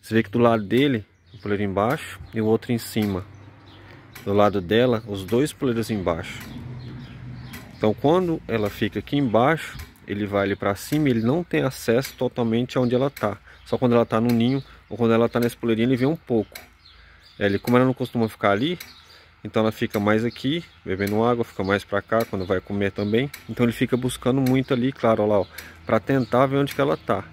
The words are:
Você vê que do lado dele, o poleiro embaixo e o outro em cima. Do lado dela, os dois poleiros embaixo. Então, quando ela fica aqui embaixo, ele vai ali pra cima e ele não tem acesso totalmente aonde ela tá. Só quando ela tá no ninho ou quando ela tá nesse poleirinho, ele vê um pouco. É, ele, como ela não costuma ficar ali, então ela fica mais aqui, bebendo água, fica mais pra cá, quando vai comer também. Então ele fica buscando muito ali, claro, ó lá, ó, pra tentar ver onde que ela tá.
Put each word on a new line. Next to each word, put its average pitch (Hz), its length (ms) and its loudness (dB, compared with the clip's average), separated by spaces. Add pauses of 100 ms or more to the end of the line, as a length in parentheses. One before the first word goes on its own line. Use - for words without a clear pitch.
Você - 140 -8
vê 113 80 6
que 104 80 -6
do 127 80 -2
lado 117 240 4
dele, 117 420 0 (300)
o 110 40 -20
poleiro 104 260 -4
embaixo 101 560 -2 (120)
e 110 80 -4
o 107 60 0
outro 113 240 0
em 117 80 0
cima. 101 460 -2 (1000)
Do 101 80 -2
lado 101 280 4
dela, 113 440 2
os 101 200 -8
dois 120 280 0
poleiros 113 380 -2
embaixo. 90 480 -4 (1400)
Então, 107 160 2
quando 170 540 2
ela 104 240 -2
fica 104 300 -4
aqui - 160 -4
embaixo, 139 600 2 (300)
ele 101 200 -4
vai 101 180 2
ali 101 100 0
pra 101 220 -2
cima 147 320 0
e - 20 4
ele 113 120 2
não 139 200 0
tem 156 220 -2
acesso 131 520 -2
totalmente 120 640 -2
aonde 123 160 0
ela 135 160 0
tá. 101 260 -4 (300)
Só 117 100 -2
quando 120 200 4
ela 117 100 4
tá 113 140 0
no 120 120 2
ninho 123 300 2 (260)
ou - 80 -10
quando 113 160 2
ela 117 160 4
tá 117 120 0
nesse 120 160 -2
poleirinho, 117 320 0
ele 131 80 2
vê 123 100 0
um 160 100 0
pouco. 113 400 -2 (800)
É, 101 100 0
ele, 101 120 2
como 120 180 2
ela 127 80 6
não 131 80 2
costuma 120 360 -2
ficar 104 240 2
ali, 147 260 0 (680)
então 107 160 -2
ela 110 120 2
fica - 260 -4
mais 107 260 2
aqui, 139 400 -4 (200)
bebendo 101 400 0
água, 120 200 0
fica - 200 -8
mais 98 180 2
pra 101 180 -2
cá, 113 240 0
quando 95 220 -6
vai 92 140 0
comer 101 320 -2
também. 110 360 -2 (200)
Então 120 180 0
ele 117 60 2
fica 127 240 -2
buscando 127 440 -2
muito 131 320 2
ali, 127 200 0
claro, 113 320 2
ó - 20 2
lá, 104 140 2
ó, 87 60 -2 (380)
pra 110 140 2
tentar 131 480 2
ver 139 120 0
onde 139 140 0
que - 80 -4
ela 147 160 0
tá. 98 360 -4